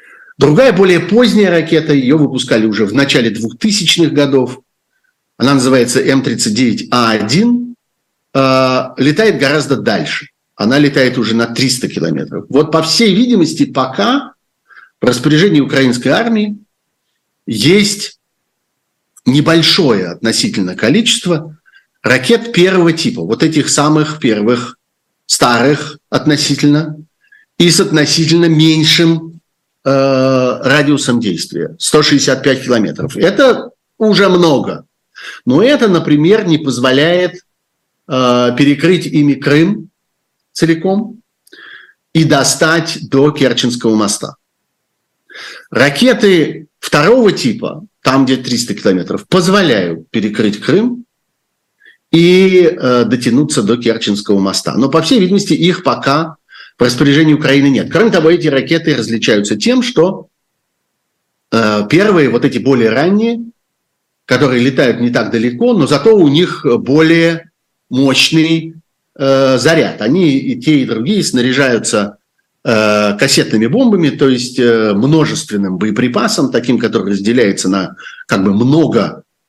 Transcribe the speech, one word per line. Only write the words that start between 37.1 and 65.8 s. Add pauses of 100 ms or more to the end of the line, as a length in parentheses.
э,
перекрыть
ими
Крым (600)
целиком (920)
и
достать
до
Керченского
моста. (1400)
Ракеты (120)
второго
типа, (160)
там,
где
триста
километров,
позволяют
перекрыть
Крым (1080)
и,
э,
дотянуться
до
Керченского
моста.
Но,
по
всей
видимости,
их
пока (420)
в
распоряжении
Украины
нет.
Кроме
того,
эти
ракеты
различаются
тем,
что, (1200)
э,
первые,
вот
эти
более
ранние, (840)
которые
летают
не
так
далеко,
но